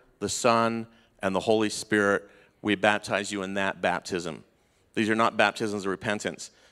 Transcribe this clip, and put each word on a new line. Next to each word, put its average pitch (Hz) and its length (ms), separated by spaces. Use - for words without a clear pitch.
the 101 120
Son, 113 580
and 95 140
the 90 60
Holy 110 280
Spirit. 101 580
We 104 100
baptize 101 580
you 101 120
in 95 100
that 98 260
baptism. 87 640
These 113 120
are 110 80
not 110 220
baptisms 104 480
of 98 60
repentance. 101 580